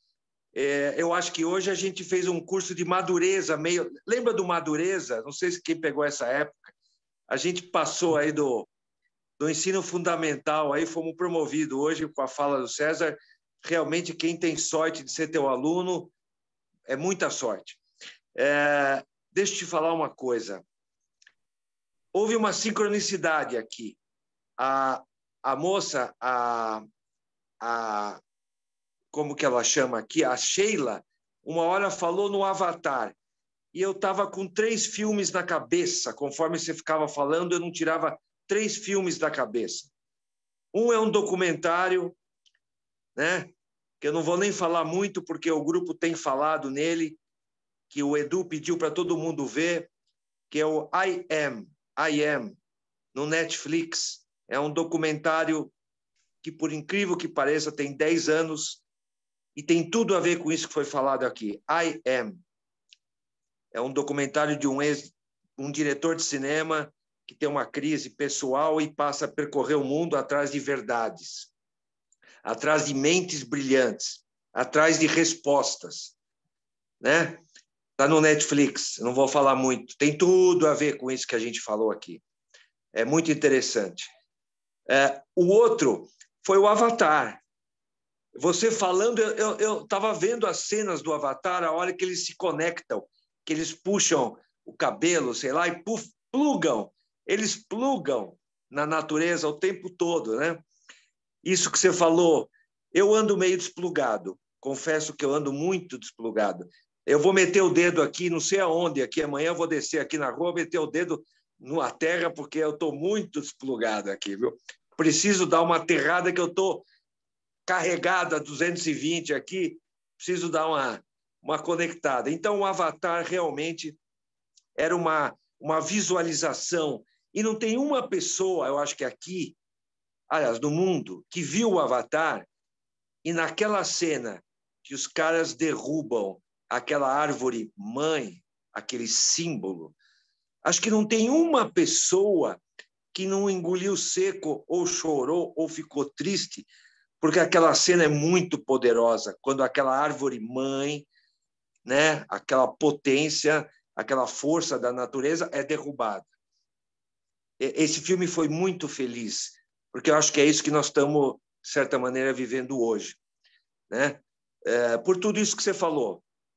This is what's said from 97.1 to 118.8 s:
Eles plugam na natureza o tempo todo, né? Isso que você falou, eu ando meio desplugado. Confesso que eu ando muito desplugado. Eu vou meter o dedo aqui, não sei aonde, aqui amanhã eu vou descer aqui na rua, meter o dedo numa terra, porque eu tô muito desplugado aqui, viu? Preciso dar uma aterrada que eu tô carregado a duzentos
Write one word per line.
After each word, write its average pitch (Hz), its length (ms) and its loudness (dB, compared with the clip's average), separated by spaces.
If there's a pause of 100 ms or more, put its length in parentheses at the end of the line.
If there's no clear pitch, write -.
Eles 208 280 0
plugam 165 800 -2 (340)
na 147 180 -2
natureza 156 600 0
o 147 120 -4
tempo 185 300 -2
todo, 165 460 -2
né? 160 240 -2 (840)
Isso 180 280 2
que - 60 -2
você 185 160 4
falou, 165 560 4 (420)
eu 202 220 4
ando 208 240 4
meio 185 180 2
desplugado. 135 800 -4 (220)
Confesso 156 560 -4
que - 80 -6
eu 135 100 2
ando 143 200 -2
muito 175 460 -4
desplugado. 104 680 -4 (380)
Eu 147 140 6
vou 185 140 6
meter 190 280 6
o 185 80 6
dedo 170 320 4
aqui, 175 280 0
não 170 100 0
sei 196 220 0
aonde, 165 400 0
aqui 127 200 -2
amanhã 147 260 -2
eu 170 80 0
vou 160 120 -2
descer 156 320 -2
aqui 143 180 -4
na 143 120 -2
rua, 170 240 -2
meter 170 260 -2
o 151 80 -2
dedo 165 340 -2 (380)
numa 135 320 -2
terra, 170 380 0
porque 156 300 -8
eu 151 180 -2
tô 151 160 -2
muito 165 480 -4
desplugado 113 680 -4
aqui, 98 280 -6
viu? 120 160 -2 (420)
Preciso 185 500 2
dar 165 160 4
uma 170 160 4
aterrada 165 540 2
que 175 80 -2
eu 175 140 -2
tô 185 320 -2 (800)
carregado 175 720 0
a - 20 0
duzentos 165 480 -2